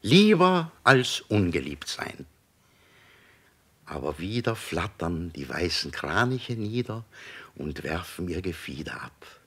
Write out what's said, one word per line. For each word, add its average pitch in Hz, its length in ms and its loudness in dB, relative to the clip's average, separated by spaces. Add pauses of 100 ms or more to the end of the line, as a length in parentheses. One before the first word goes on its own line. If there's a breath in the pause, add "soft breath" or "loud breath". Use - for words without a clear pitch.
Lieber 180 680 6 (120)
als 127 380 4
ungeliebt 82 640 0
sein. - 400 -10 (1600 soft breath)
Aber 76 320 -6
wieder 113 360 -2
flattern 85 800 -4
die 67 160 -12
weißen 76 400 -2
Kraniche 117 640 -2
nieder 110 500 -4 (520 loud breath)
und 76 280 -8
werfen 85 460 -6
ihr 85 140 -6
Gefieder 78 580 -8
ab. - 240 -18 (220)